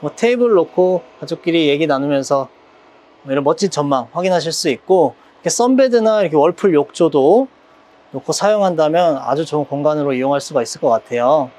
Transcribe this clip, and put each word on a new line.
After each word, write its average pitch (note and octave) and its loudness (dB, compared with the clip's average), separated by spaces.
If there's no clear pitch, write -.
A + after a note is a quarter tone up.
뭐, D3+ -8
테이블 A#3+ 2
놓고 F3+ 2
가족끼리 E3 -2
얘기 D3 0
나누면서 C#3 -2
뭐, C#3 -8
이런 C#3 -2
멋진 D#3+ 0
전망 C#3 -2
확인하실 E3+ -2
수 D#3+ -4
있고, D3+ 0
이렇게 - -6
선베드나 A#3+ 2
이렇게 D#3 0
월풀 E3+ 2
욕조도 D3+ 2
놓고 C#3 -8
사용한다면 F3 0
아주 C#3 -4
좋은 D3 -4
공간으로 C#3+ -2
이용할 C3+ -2
수가 C#3 -4
있을 - -10
것 D3 0
같아요. C3 0